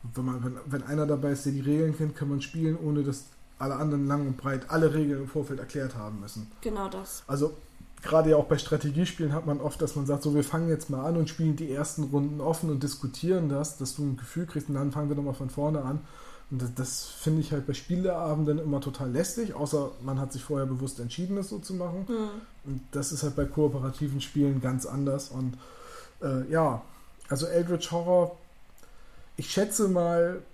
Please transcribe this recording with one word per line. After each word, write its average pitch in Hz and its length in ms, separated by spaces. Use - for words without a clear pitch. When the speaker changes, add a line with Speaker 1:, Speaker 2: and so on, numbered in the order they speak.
Speaker 1:
Wenn 127 100
man, 127 200
wenn, 127 120
wenn 135 180
einer 147 220
dabei 143 240
ist, 139 160
der 139 60
die 139 80
Regeln 151 360
kennt, 156 200
kann 143 120
man 139 140
spielen, 160 420
ohne 147 180
dass 135 220
alle 135 180
anderen 143 300
lang 143 200
und 131 100
breit 131 340
alle 160 240
Regeln 143 280
im 131 60
Vorfeld 143 320
erklärt 131 360
haben 107 240
müssen. 107 300
Speaker 2:
Genau 202 280
das. 190 400
Speaker 1:
Also 143 260
gerade 156 280
ja 151 60
auch 147 100
bei 147 120
Strategiespielen 151 720
hat 165 140
man 143 140
oft, 143 220
dass 151 120
man 143 120
sagt, 143 180
so, 147 100
wir 147 80
fangen 160 260
jetzt 156 220
mal 135 160
an 170 100
und 156 120
spielen 156 280
die 151 160
ersten 147 320
Runden 143 360
offen 160 300
und 139 140
diskutieren 156 640
das, 143 300
dass 131 180
du 147 60
ein 139 140
Gefühl 165 300
kriegst - 220
und 143 80
dann 143 160
fangen 147 160
wir 143 80
nochmal 143 180
von 131 160
vorne 147 320
an. 131 180
Und 131 100
das, 120 140
das - 320
finde 156 340
ich 151 120
halt 143 160
bei 139 40
Spieleabenden 165 840
immer 143 220
total 135 300
lästig, 185 440
außer 143 380
man 135 160
hat 131 140
sich 127 100
vorher 139 240
bewusst 131 320
entschieden, 175 380
das 190 120
so 208 120
zu 185 140
machen. 180 340
Speaker 2:
Mhm. 220 200
Speaker 1:
Und 135 160
das 139 220
ist 143 100
halt 143 140
bei 147 80
kooperativen 139 760
Spielen 139 400
ganz 127 240
anders. 139 460
Und, 131 260
äh, 131 300
ja, 151 320
also 139 180
Eldritch 170 460
Horror, 175 440
ich - 120
schätze 214 380
mal 175 540